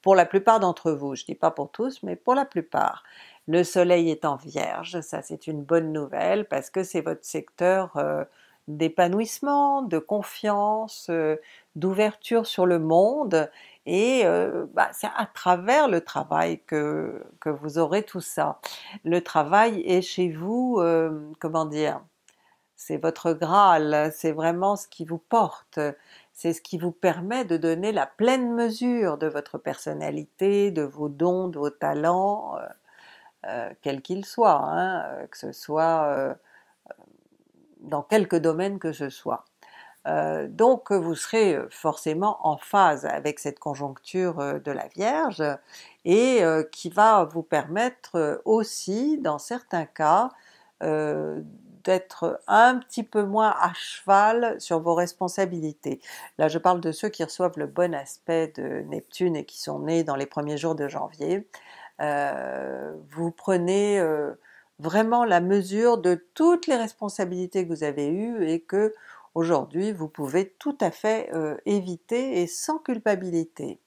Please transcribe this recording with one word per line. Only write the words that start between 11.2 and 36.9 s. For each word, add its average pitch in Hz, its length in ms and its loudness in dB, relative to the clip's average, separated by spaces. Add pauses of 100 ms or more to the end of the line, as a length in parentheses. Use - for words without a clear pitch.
d'ouverture 208 720 0
sur 185 200 0
le 175 120 4
monde, 175 720 4 (340)
et, 226 400 2
euh, 175 500 2
bah, - 180 2
c'est - 240 -6
à 220 100 -2
travers 214 600 2
le 175 140 2
travail 160 640 -2
que, 151 580 -4 (160)
que 156 100 -4
vous 147 280 -6
aurez 170 260 2
tout 190 160 -10
ça. - 400 -4 (440)
Le 170 180 2
travail 190 640 2
est 180 160 2
chez 180 280 -2
vous, 226 480 -2
euh, 160 600 2
comment 160 260 -2
dire, 147 340 -2 (760)
c'est - 200 -8
votre 165 360 -2
Graal, 156 840 4
c'est 160 180 -2
vraiment 175 440 0
ce - 100 -12
qui - 180 -12
vous 160 140 -8
porte, - 640 -2 (520)
c'est 170 200 -4
ce 165 100 -6
qui - 160 -8
vous 170 140 -4
permet 185 520 -2
de 170 120 -2
donner 165 340 0
la 170 160 0
pleine 240 480 0
mesure 233 640 0
de 156 80 -2
votre 143 320 -6
personnalité, 156 1120 -2
de 165 120 -2
vos 147 260 -6
dons, 180 400 0
de 156 100 -8
vos 147 120 -2
talents, 170 880 0
euh, - 100 -10 (840)
euh, 113 220 -6 (120)
quels 139 200 -4
qu'ils 196 220 -6
soient, 196 400 4
hein, 170 400 -2
euh, - 220 -10
que - 100 -20
ce 156 140 -12
soit, 160 540 0
euh, 139 300 -2 (1500)